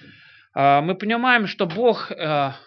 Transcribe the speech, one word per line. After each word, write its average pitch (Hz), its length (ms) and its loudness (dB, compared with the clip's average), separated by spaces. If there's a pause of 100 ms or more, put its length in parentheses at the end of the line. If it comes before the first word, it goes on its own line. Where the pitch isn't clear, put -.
(540)
А, 139 280 4
мы 175 140 -2
понимаем, 233 520 0
что 185 180 -4
Бог, 202 460 0
э, 147 400 -2 (160)